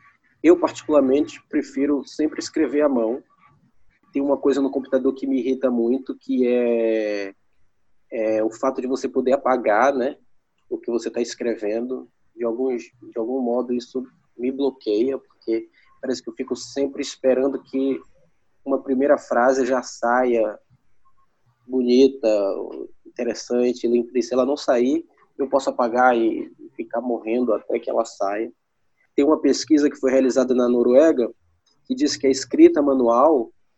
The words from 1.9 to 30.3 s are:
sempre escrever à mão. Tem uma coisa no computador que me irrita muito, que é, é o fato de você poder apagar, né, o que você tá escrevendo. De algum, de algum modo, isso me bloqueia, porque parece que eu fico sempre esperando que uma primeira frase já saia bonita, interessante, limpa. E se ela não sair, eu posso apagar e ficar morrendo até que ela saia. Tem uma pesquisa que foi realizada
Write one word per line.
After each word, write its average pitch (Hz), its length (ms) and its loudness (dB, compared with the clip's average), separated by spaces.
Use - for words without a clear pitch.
sempre - 320 -4
escrever 147 440 -2
à 151 60 2
mão. 120 340 -2
Tem 139 100 -2
uma 139 140 0
coisa 139 240 0
no 135 100 0
computador 135 440 -2
que - 120 -8
me 135 140 0
irrita 131 300 -2
muito, 123 460 -2
que 127 300 -2
é, 110 880 -2
é 110 340 -2
o 113 60 -2
fato 135 300 -4
de 123 60 -6
você 135 220 -4
poder 127 240 0
apagar, 123 600 2
né, 135 240 -4
o 120 80 -6
que - 120 -10
você 117 200 -4
tá 120 100 -8
escrevendo. 120 880 -6
De 117 80 -8
algum, 123 320 -2
de - 420 -14
algum 123 220 -4
modo, 123 340 -2
isso 127 320 -8
me 127 160 -4
bloqueia, 131 680 -2
porque - 500 -8
parece 123 220 -6
que - 80 -12
eu - 40 -16
fico 127 220 -8
sempre 135 460 -6
esperando 131 600 -2
que 135 380 -4
uma 135 160 -2
primeira 139 380 2
frase 131 480 2
já 127 160 -2
saia 120 760 -2
bonita, 127 640 4
interessante, 120 800 -4
limpa. 120 260 0
E 123 80 0
se 113 100 -6
ela 127 140 2
não 143 100 -2
sair, 139 480 0
eu 135 100 -4
posso 135 220 0
apagar 123 460 2
e 113 340 -2
ficar 117 240 -6
morrendo 120 520 -2
até - 260 -4
que - 120 -8
ela 117 140 -2
saia. 104 480 -6
Tem 139 100 4
uma 156 160 2
pesquisa 143 500 2
que - 60 -16
foi 131 140 0
realizada 127 440 2